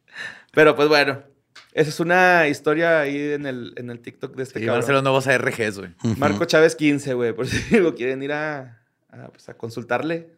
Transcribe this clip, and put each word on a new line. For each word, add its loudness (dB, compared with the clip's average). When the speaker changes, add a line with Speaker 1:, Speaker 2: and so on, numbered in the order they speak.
Speaker 1:
Pero, 6
pues, 4
bueno. 2
Esa 0
es -8
una 4
historia 0
ahí -4
en -6
el, -10
en -12
el -16
TikTok -16
de -4
este -10
Speaker 2:
Sí, -4
Speaker 1:
cabrón. 0
Speaker 2:
Marcelo, 2
no 2
vas 2
a 4
R 0
Gs, -4
güey. -14
Speaker 3:
Ujú. 0
Speaker 1:
Marco 0
Chávez 4
quince, -2
güey, -2
por -6
<laughs> -6
si -2
lo 0
quieren -6
ir -6
a, -10
a, -20
pues, -20
a -18
consultarle -6